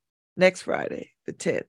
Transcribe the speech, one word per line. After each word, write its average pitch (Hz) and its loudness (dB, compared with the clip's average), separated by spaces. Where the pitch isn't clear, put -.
Next 185 4
Friday, - -4
the - -8
tenth. - -2